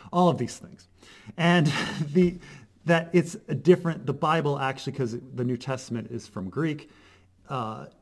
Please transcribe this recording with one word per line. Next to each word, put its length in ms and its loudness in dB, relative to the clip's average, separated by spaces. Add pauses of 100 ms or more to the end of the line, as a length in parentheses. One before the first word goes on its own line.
(120)
all 180 4
of 80 0
these 180 -4
things. 320 -20 (480)
And 300 6
<laughs> 480 -2
the, 240 4 (480)
that 260 2
it's 240 2 (120)
a 60 -4
different, 520 2
the 80 -2
Bible 440 0
actually, 360 -4
'cause 240 -4 (160)
the 100 -4
New 140 -2
Testament 520 -8
is 160 -10
from 220 -10
Greek, 400 -4 (600)
uh, 360 -8 (160)